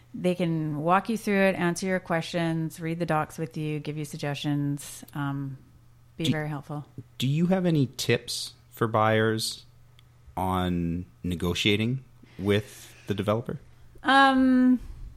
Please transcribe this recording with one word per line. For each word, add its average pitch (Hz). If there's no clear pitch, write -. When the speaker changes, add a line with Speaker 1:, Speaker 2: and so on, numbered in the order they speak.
Speaker 1:
They 175
can 160
walk 180
you 226
through 202
it, 190
answer 175
your 185
questions, 165
read 165
the 170
docs 156
with 160
you, 151
give 147
you 156
suggestions, 143
um, 139
be 165
Speaker 2:
Do, 160
Speaker 1:
very 151
helpful. 147
Speaker 2:
do -
you 151
have 185
any 156
tips -
for -
buyers 110
on 90
negotiating 104
with 101
the 104
developer? 104
Speaker 1:
Um, 262